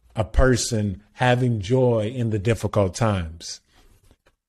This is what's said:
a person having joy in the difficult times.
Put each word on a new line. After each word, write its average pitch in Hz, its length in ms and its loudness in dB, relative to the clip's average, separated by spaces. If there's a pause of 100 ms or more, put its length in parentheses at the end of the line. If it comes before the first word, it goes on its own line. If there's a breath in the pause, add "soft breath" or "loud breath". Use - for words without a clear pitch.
(160)
a 110 80 -2
person 110 760 2 (100)
having 123 480 0
joy 117 540 0
in 117 160 -2
the 107 80 -2
difficult 101 560 0
times. 90 680 -4 (880 soft breath)